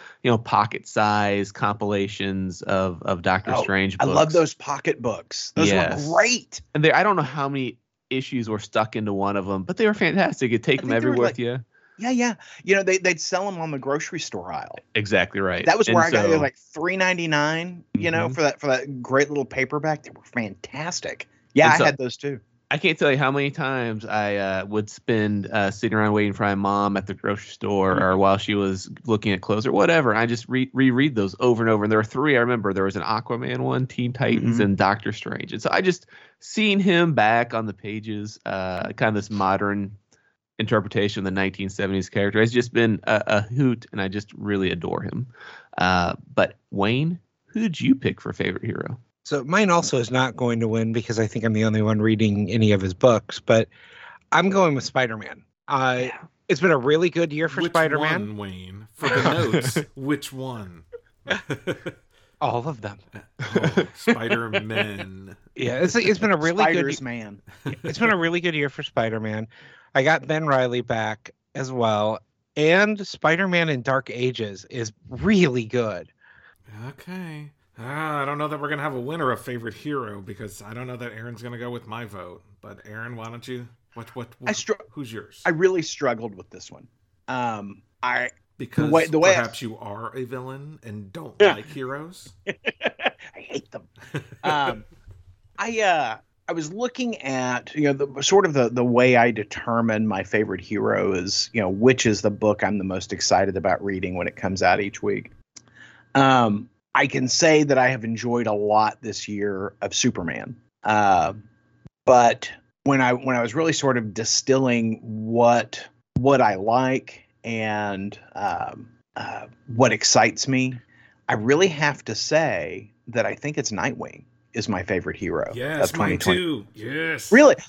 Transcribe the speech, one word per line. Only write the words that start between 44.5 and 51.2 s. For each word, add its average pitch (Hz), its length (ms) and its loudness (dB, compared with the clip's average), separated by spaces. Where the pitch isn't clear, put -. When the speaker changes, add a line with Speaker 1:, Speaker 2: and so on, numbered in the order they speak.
Speaker 1:
adore - 300 -4
him. - 260 -6
Uh, 90 380 2
but - 220 2
Wayne, 131 480 0
who - 120 -6
did 214 220 -2
you 123 140 4
pick - 260 -4
for - 120 -8
favorite - 300 -4
hero? - 360 -6
Speaker 3:
So 139 200 -4
mine 190 260 2
also 165 300 2
is 117 120 -2
not 127 240 0
going 117 260 0
to 113 60 0
win 113 260 0
because 113 260 -2
I 110 80 2